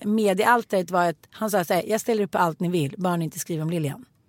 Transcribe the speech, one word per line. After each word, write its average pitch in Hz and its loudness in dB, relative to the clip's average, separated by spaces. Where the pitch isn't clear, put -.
mediealtaret 208 2
var 175 2
att - -6
han 214 -6
sa 190 2
så 208 0
här: 175 2
"Jag 214 0
ställer 220 0
upp - -4
på 196 -2
allt 170 0
ni 175 0
vill, 156 0
bara 180 -2
ni 165 0
inte 156 -8
skriver 160 -6
om 156 -4
Lilian." 160 -4